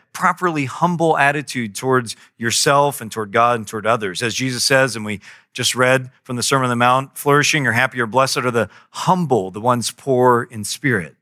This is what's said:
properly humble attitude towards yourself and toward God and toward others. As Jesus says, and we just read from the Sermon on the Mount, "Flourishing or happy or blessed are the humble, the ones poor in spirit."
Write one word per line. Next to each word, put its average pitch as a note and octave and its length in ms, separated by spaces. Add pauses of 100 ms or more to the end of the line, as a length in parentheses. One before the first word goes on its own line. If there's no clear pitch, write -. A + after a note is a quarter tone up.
(120)
properly F3 540
humble E3 500
attitude C#3 580
towards B2+ 420 (200)
yourself C#3 640
and A2 100
toward G#2+ 220
God A#2+ 240
and G#2+ 100
toward G#2+ 200
others. G#2+ 360
As A2 120
Jesus B2+ 280
says, C3+ 320
and G#2+ 120
we G2+ 160 (320)
just - 200
read B2+ 360 (120)
from B2+ 140
the A#2 60
Sermon C3+ 220
on B2 60
the A#2+ 60
Mount, B2+ 400
"Flourishing C#3+ 500
or A2+ 60
happy B2+ 260
or A#2+ 80
blessed B2+ 320
are B2 120
the A2+ 180 (220)
humble, C3 600
the G#2 100
ones A#2+ 300
poor B2 600
in G#2+ 140
spirit." G2 580